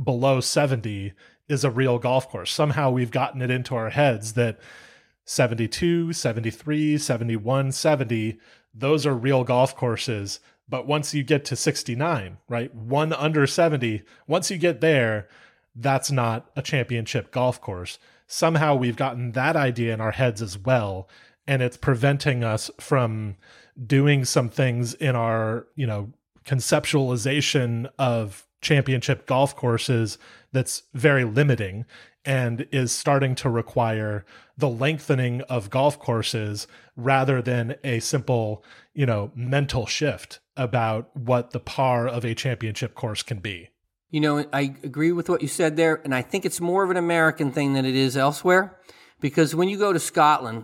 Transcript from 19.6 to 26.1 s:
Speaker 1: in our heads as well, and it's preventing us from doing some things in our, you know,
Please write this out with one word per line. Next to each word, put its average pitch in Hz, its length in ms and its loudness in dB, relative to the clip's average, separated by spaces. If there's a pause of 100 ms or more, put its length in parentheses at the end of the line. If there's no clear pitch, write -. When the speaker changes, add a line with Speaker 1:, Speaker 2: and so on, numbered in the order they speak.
Speaker 1:
in 110 80 -4
our 110 100 0
heads 117 300 0
as 101 160 -8
well, 98 520 0 (360)
and 135 160 0
it's 123 160 -2
preventing 139 640 2
us 110 340 -2
from 110 600 0 (480)
doing 139 400 4
some 123 240 0
things 120 460 0
in 135 200 0
our, 113 600 0
you 139 120 -2
know, 104 240 -4 (340)